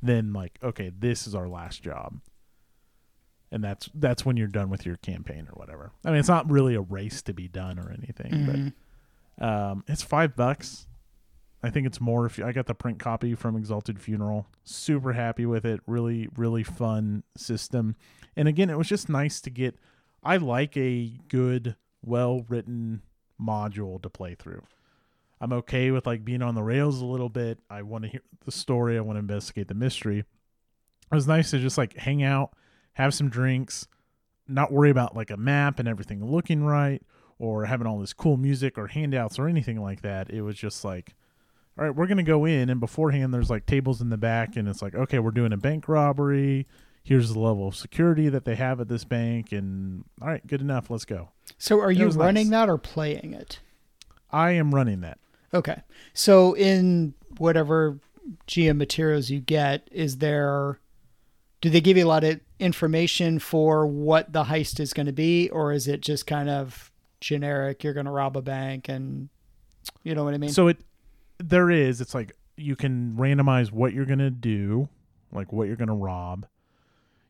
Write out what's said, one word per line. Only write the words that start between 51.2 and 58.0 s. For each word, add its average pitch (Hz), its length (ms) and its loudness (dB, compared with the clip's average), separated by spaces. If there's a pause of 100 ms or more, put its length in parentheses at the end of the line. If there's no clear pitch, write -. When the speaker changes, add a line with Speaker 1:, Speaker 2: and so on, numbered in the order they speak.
Speaker 2:
So 208 220 4
are 196 100 4
Speaker 1:
It 185 80 4
Speaker 2:
you 208 80 6
Speaker 1:
was 170 100 4
Speaker 2:
running 196 340 4
Speaker 1:
nice. 220 100 4
Speaker 2:
that 220 80 4
or 160 100 2
playing 151 540 -6
it? - 260 -16 (720)
Speaker 1:
I 165 220 2
am 156 200 4
running 117 280 2
that. 82 180 -10 (360)
Speaker 2:
Okay. - 280 -2 (320)
So 185 400 8
in 180 600 4 (240)
whatever 156 600 2 (480)